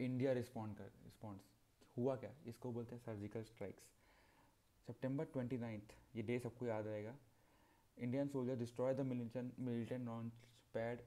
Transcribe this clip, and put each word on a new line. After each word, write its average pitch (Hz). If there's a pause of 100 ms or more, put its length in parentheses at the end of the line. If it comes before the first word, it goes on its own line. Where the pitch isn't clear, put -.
इंडिया 127
रिस्पॉन्ड 113
कर, 101
रिस्पॉन्स - (560)
हुआ 131
क्या? 110 (140)
इसको 120
बोलते 117
हैं 117
सर्जिकल 107
स्ट्राइक्स। - (1040)
सितंबर 135
ट्वेंटी 127
नाइन्थ, 113 (200)
ये 113
डे 120
सबको 120
याद 107
रहेगा। 107 (840)
Indian 139
soldier 127
destroy 123
the 131
militant, 123
militant 123
launch 117 (460)
pad 117